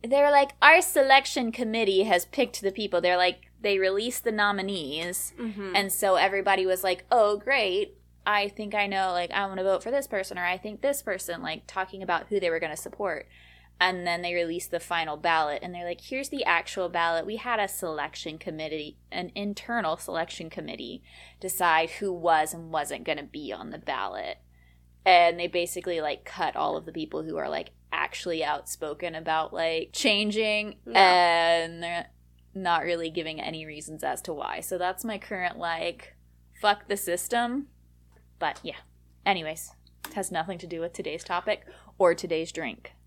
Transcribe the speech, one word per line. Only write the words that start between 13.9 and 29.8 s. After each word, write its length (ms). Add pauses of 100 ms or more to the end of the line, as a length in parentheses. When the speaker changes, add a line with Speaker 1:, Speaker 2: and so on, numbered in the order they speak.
Speaker 1:
then 140
they 140
released 380
the 80
final 360
ballot, 460
and 120
they're 120
like, 160
"Here's 280
the 140
actual 460
ballot. 340
We 120
had 240
a 80
selection 680
committee, 600 (140)
an 220
internal 640
selection 540
committee, 520 (380)
decide 520
who 200
was 400
and 200
wasn't 320
gonna 180
be 300
on 180
the 80
ballot." 600 (680)
And 340
they 60
basically, 560
like, 240
cut 300
all 200
of 80
the 80
people 300
who 160
are, 100
like, 220 (200)
actually 540
outspoken 680
about, 400
like, 400